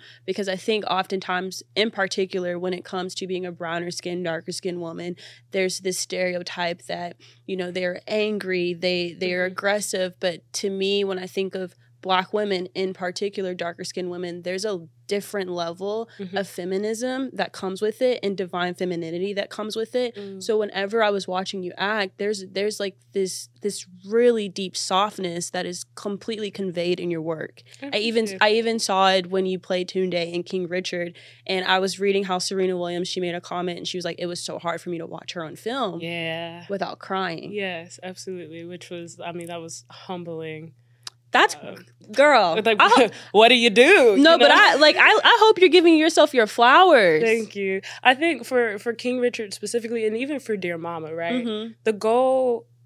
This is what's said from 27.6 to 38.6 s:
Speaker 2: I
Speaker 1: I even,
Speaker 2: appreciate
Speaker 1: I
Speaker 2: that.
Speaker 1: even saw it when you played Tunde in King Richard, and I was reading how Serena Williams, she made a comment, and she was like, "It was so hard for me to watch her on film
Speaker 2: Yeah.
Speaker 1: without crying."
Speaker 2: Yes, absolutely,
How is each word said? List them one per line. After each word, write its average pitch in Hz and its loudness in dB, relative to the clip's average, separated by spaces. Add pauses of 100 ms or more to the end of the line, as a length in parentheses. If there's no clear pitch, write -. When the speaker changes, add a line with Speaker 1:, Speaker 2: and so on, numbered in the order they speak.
Speaker 2:
I 277 -10
Speaker 1:
I 202 0
even, 220 0
Speaker 2:
appreciate 196 -2
Speaker 1:
I 214 6
Speaker 2:
that. 214 4
Speaker 1:
even 226 0
saw 190 2
it 190 2
when 190 0
you 185 -2
played 180 -4
Tunde 185 -2 (200)
in 175 -4
King 185 -6
Richard, 175 -6 (300)
and 190 -2
I 185 2
was 190 -2
reading 196 2
how 185 -2
Serena 185 -2
Williams, 175 -4
she - -6
made 175 -4
a 175 -8
comment, 175 -6
and 175 -10
she - -8
was 175 -6
like, 170 -8
"It 175 -4
was 175 -8
so - -10
hard 170 -6
for 175 -10
me 170 -6
to 170 -10
watch - -14
her 175 -8
on 151 -12
film 220 -6
Speaker 2:
Yeah. 170 -8
Speaker 1:
without 190 -8
crying." 185 -6
Speaker 2:
Yes, 180 -8
absolutely, 175 -12